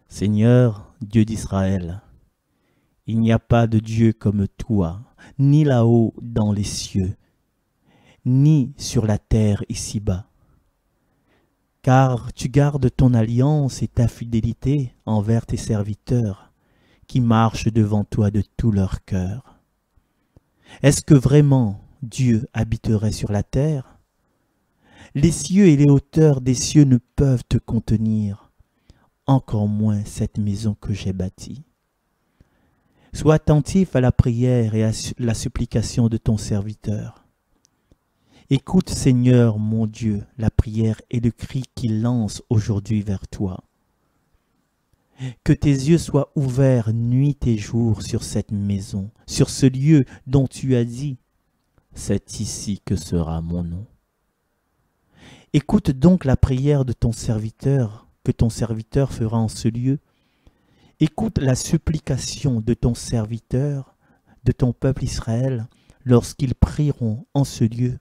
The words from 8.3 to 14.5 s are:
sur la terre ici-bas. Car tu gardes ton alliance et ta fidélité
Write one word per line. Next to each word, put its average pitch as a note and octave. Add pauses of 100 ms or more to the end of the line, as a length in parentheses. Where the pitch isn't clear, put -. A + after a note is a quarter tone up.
sur G#2+
la G#2
terre G#2+
ici-bas. G2+ (1500)
Car B2+
tu -
gardes C#3+
ton B2+
alliance B2
et A2
ta A#2+
fidélité A#2 (120)